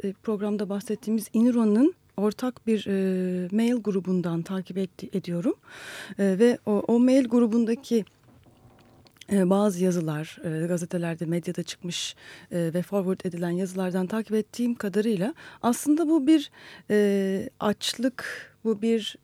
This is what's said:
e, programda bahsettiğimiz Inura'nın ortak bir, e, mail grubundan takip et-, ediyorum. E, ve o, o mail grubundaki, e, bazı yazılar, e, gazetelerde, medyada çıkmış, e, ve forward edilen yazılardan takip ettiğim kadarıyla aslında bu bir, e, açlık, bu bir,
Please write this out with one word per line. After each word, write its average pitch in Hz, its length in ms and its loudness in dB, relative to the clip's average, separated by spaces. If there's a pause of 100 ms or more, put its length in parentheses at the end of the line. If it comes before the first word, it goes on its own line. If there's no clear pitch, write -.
e, 196 80 -4
programda 208 560 -4
bahsettiğimiz 202 640 -4
Inura'nın 233 640 4 (220)
ortak 214 500 -4
bir, 220 220 0
e, 185 640 -2
mail 233 300 0
grubundan 180 600 0
takip 185 360 -6
et-, - 360 -6
ediyorum. 180 400 -2 (640)
E, 190 200 2
ve 240 280 6
o, 214 60 0
o 220 260 2
mail 254 300 6
grubundaki, 233 760 2 (1300)
e, 185 180 4
bazı 196 340 2
yazılar, 160 600 -2
e, 160 220 -2
gazetelerde, 170 580 -4
medyada 170 380 -4
çıkmış, - 540 -10 (340)
e, 170 240 -2
ve 180 80 0
forward 190 420 -2
edilen 175 260 -4
yazılardan 185 560 -2
takip 214 280 -4
ettiğim 233 400 -2
kadarıyla 214 600 -2 (280)
aslında 294 460 2
bu 302 180 2
bir, 302 240 4 (400)
e, 196 580 2 (120)
açlık, - 920 -4 (120)
bu 220 180 0
bir, 226 420 0